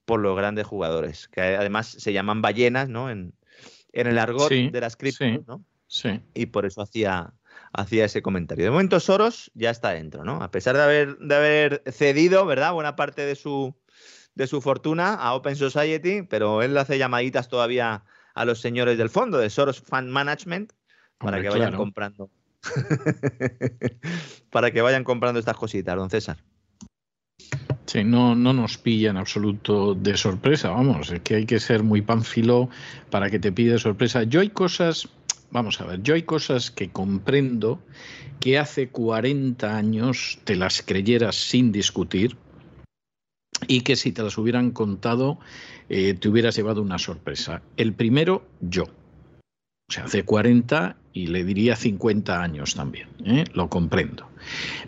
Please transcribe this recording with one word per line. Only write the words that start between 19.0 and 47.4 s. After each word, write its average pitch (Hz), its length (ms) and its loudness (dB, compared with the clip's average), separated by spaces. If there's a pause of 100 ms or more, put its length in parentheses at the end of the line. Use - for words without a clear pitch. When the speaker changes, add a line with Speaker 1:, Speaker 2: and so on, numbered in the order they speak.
Speaker 1:
fondo, 214 260 0
de 110 140 2
Soros 139 320 0
Fund 131 260 -4
Management, 147 640 -4 (460)
para 101 180 -4
Speaker 2:
Hombre, 95 60 -2
Speaker 1:
que 98 80 -4
vayan 110 200 2
Speaker 2:
claro. - 120 -4
Speaker 1:
comprando. 101 480 -10 (320)
<laughs> 139 1900 -6
Para 117 200 2
que 107 100 0
vayan 127 240 2
comprando 120 340 0
estas 113 180 -2
cositas, 92 400 -4
don 95 140 -4
César. 85 280 -4 (1500)
Speaker 2:
Sí, 110 180 0
no, 120 300 6
no 123 180 4
nos 120 240 0
pilla 110 340 2
en 98 60 0
absoluto 104 800 0
de 95 220 0
sorpresa, 110 540 0
vamos, 92 400 2
es 87 100 -6
que - 160 0
hay 110 100 0
que 113 120 2
ser 107 240 2
muy 107 200 4
pánfilo 117 680 2 (420)
para 101 200 0
que 107 80 0
te 101 120 0
pille 117 220 4
de 117 60 4
sorpresa. 113 460 0
Yo 127 160 4
hay 208 100 2
cosas, 170 580 0 (420)
vamos 120 300 -2
a 95 60 -10
ver, 92 160 -6
yo 135 120 2
hay 165 80 2
cosas 151 480 -2
que 92 200 -8
comprendo 113 880 0 (600)
que 135 180 4
hace 143 320 -2
cuarenta 120 880 0
años 110 640 -2
te 101 120 0
las 92 260 -2
creyeras 104 540 2
sin 127 360 2
discutir 98 640 0 (1300)
y 131 140 4
que 123 160 2
si 117 160 -2
te 113 100 -6
las 101 140 -4
hubieran 120 360 0
contado, 117 640 -2 (500)
eh, 95 240 2
te 92 160 -2
hubieras 113 280 4
llevado 107 260 0
una 92 160 -4
sorpresa. 82 640 -8 (160)